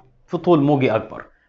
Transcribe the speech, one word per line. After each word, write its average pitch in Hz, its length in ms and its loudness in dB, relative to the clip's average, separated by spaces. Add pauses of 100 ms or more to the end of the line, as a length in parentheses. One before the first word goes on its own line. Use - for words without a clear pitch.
(280)
في 175 100 -6
طول 170 240 2
موجي 135 340 0
أكبر، 104 280 -8 (260)